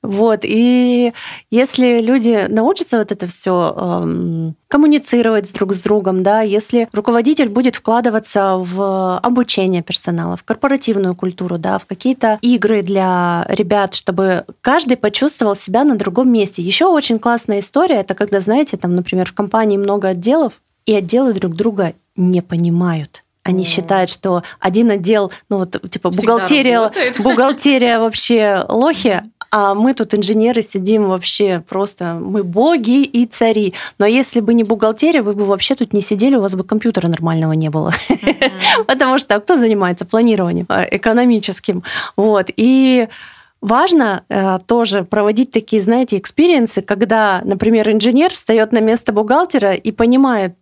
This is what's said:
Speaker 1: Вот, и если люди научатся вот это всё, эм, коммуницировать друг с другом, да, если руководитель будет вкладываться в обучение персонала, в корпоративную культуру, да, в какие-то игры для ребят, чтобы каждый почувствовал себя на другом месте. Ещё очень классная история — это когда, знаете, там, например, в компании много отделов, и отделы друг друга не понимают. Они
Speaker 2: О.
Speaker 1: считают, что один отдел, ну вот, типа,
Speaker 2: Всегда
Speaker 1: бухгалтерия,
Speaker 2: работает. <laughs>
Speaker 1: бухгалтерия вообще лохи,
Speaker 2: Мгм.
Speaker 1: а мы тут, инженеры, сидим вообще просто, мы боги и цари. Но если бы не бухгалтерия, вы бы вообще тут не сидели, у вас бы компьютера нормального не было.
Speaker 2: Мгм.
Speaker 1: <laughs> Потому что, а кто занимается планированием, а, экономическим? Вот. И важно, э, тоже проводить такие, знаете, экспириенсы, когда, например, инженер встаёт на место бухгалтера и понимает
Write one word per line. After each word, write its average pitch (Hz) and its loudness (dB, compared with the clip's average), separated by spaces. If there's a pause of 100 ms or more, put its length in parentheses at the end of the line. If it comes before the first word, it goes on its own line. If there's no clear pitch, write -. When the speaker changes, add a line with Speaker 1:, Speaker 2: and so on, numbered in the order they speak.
Speaker 1:
Вот, 214 0
и 247 2 (380)
если 247 2
люди 226 2
научатся 240 0
вот 214 -2
это 196 -8
всё, 180 -2
эм, 170 -4 (140)
коммуницировать 240 2
друг 196 -2
с 185 -6
другом, 185 0
да, 202 2
если 220 0
руководитель 233 0
будет 240 0
вкладываться 214 0
в 185 -2
обучение 202 0
персонала, 175 -6
в - -14
корпоративную 220 -2
культуру, 180 -6
да, 185 -4
в - -6
какие-то 226 -2
игры 220 0
для 180 0
ребят, 196 0
чтобы 185 -2 (180)
каждый 269 0
почувствовал 214 -2
себя 208 0
на 277 2
другом 214 0
месте. 196 0
Ещё 240 2
очень 254 0
классная 226 -2
история — 294 0
это 190 -6
когда, 202 -2
знаете, 214 0
там, 175 -2
например, 185 -2
в - -14
компании 208 0
много 202 -2
отделов, 226 0 (340)
и 214 2
отделы 220 0
друг 185 -4
друга 196 -2 (240)
не 180 2
понимают. 170 -2 (200)
Они 185 -2
Speaker 2:
О. 170 -4
Speaker 1:
считают, 180 0
что 175 -2 (180)
один 214 2
отдел, 202 0 (200)
ну 202 0
вот, 185 -4 (200)
типа, 180 -4
Speaker 2:
Всегда 220 0
Speaker 1:
бухгалтерия, 240 2
Speaker 2:
работает. 247 -2
<laughs> 202 -2
Speaker 1:
бухгалтерия 247 2
вообще 214 0
лохи, 233 0
Speaker 2:
Мгм. 214 -20 (220)
Speaker 1:
а 202 2
мы 233 2
тут, 226 -2
инженеры, 220 0
сидим 202 0
вообще 185 0 (100)
просто, 196 -6 (160)
мы 196 -4
боги 240 2
и 240 0
цари. 214 0 (260)
Но 202 2
если 240 2
бы 220 0
не 233 4
бухгалтерия, 220 0
вы 208 -2
бы 202 -2
вообще 196 0
тут 233 -4
не 202 0
сидели, 233 0
у 226 2
вас 196 -2
бы 185 -4
компьютера 208 -2
нормального 165 -2
не 156 -2
было. 156 -2 (180)
Speaker 2:
Мгм. - 0
Speaker 1:
<laughs> - -4
Потому 269 2
что, 269 0
а 208 0
кто 330 2
занимается 202 0
планированием, 190 0
а, 190 2
экономическим? 214 0 (340)
Вот. 202 2
И 254 4 (540)
важно, 240 2
э, 190 -2
тоже 214 0
проводить 214 0
такие, 220 -2
знаете, 233 0
экспириенсы, 262 0
когда, 202 0
например, 214 0
инженер 240 2
встаёт 220 0
на 233 2
место 220 0
бухгалтера 214 0
и 214 -4
понимает 233 2